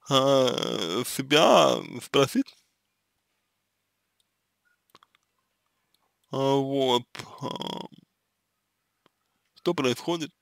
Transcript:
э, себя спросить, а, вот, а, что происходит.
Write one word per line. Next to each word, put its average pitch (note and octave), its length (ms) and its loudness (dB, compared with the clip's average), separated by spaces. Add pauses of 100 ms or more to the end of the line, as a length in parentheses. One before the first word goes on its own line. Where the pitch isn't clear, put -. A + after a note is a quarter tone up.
(100)
э, B2 960 0
себя D3 680 4 (280)
спросить, C#3 500 0 (3750)
а, C3+ 60 -8 (200)
вот, C3+ 480 0 (380)
а, - 460 -10 (1700)
что F3 200 -2
происходит. D3+ 680 -4